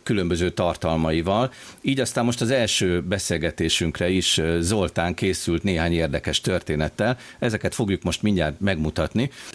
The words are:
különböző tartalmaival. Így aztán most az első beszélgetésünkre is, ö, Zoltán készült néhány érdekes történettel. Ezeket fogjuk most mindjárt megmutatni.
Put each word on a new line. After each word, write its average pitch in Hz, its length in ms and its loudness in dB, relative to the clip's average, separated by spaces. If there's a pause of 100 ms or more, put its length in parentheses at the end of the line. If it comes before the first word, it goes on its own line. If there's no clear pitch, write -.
különböző 90 480 0
tartalmaival. 82 1000 0 (300)
Így 135 180 0
aztán 120 260 0
most 120 160 0
az 117 80 0
első 104 540 2
beszélgetésünkre 87 1080 0
is, 92 280 2
ö, 82 240 2
Zoltán 87 520 0
készült 87 500 0
néhány 85 300 2
érdekes 78 480 0
történettel. 85 760 0 (220)
Ezeket 107 360 -2
fogjuk 98 280 0
most - 180 -2
mindjárt 87 380 0
megmutatni. 95 680 0 (260)